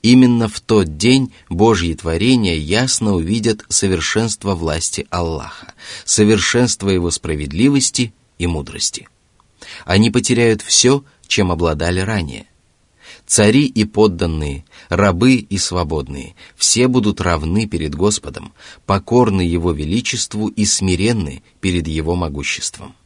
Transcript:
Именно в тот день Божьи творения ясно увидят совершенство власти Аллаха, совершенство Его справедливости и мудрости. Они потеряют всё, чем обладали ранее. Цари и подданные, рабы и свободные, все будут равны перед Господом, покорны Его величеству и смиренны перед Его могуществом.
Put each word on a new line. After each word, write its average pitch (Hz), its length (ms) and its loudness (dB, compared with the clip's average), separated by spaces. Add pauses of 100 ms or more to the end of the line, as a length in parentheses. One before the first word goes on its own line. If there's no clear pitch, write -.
Именно 120 440 6
в - 140 -8
тот 90 380 0
день 123 340 2 (160)
Божьи 87 460 2
творения 90 600 0
ясно 104 580 -2
увидят 107 560 -2
совершенство 98 840 -2
власти 80 540 -6
Аллаха, 82 640 -8 (320)
совершенство 107 840 2
Его 87 200 0
справедливости 104 1000 -2 (240)
и 87 100 -4
мудрости. 76 640 -6 (760)
Они 104 240 4
потеряют 117 500 2
всё, 139 420 2 (240)
чем 95 240 0
обладали 82 500 0
ранее. 90 440 -4 (800)
Цари 117 420 4
и 107 180 0
подданные, 82 800 0 (240)
рабы 98 460 2
и 104 240 -4
свободные, 76 760 -6 (200)
все - 320 0
будут 113 340 2
равны 87 460 0
перед 78 260 -4
Господом, 90 600 -4 (320)
покорны 101 560 2
Его 87 320 0
величеству 107 760 -4
и 104 180 -2
смиренны 95 760 -2 (180)
перед 87 280 -2
Его 78 260 -2
могуществом. 71 800 -6 (120)